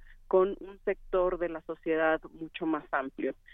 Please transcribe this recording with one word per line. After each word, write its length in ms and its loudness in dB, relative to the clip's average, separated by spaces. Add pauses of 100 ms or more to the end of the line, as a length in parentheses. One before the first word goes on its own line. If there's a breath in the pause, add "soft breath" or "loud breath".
(260 soft breath)
con 340 4
un 240 -14
sector 540 0
de 100 -2
la 140 -8
sociedad 580 2 (180)
mucho 280 -6
más 240 0
amplio. 440 -2 (200 soft breath)